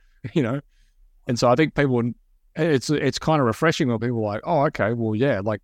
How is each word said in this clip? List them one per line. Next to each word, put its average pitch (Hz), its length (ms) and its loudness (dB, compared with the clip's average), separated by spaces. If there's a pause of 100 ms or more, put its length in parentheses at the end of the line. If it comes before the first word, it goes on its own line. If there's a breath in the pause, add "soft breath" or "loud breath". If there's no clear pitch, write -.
(120)
<laughs> - 220 -16
you 156 80 2
know? 123 180 -2 (640)
And 120 120 -2
so 123 120 4
I 123 60 6
think 156 180 2
people, 123 360 2 (460)
it's, 156 340 0
it's 143 280 0
kind 156 220 0
of 127 60 2
refreshing 156 420 0
when 117 100 0
people 117 200 -4
are 107 160 -4
like, 110 100 -6
"Oh, 151 220 0
okay, 113 260 -2
well, 113 220 -2
yeah, 117 280 0
like, 107 220 -4